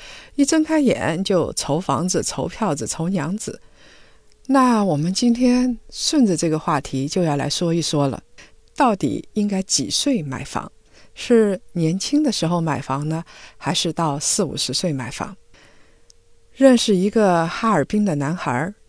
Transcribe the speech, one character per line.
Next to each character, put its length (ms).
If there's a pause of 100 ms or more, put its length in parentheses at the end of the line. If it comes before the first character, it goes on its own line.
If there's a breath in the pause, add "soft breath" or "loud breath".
(360 loud breath)
一 100
睁 180
开 160
眼 420
就 300
愁 260
房 300
子、 140
愁 260
票 260
子、 120
愁 240
娘 260
子。 240 (840 soft breath)
那 360
我 140
们 160
今 220
天 440 (120)
顺 340
着 100
这 140
个 100
话 220
题 260
就 160
要 140
来 140
说 240
一 80
说 260
了， 140 (520 loud breath)
到 220
底 380
应 120
该 180
几 260
岁 320
买 200
房？ 300 (480 soft breath)
是 400 (120)
年 260
轻 240
的 80
时 160
候 140
买 200
房 280
呢， 160 (320 loud breath)
还 180
是 180
到 280
四 240
五 120
十 160
岁 200
买 180
房？ 260 (1160 soft breath)
认 260
识 160
一 160
个 380
哈 220
尔 160
滨 180
的 100
男 220
孩， 360 (160)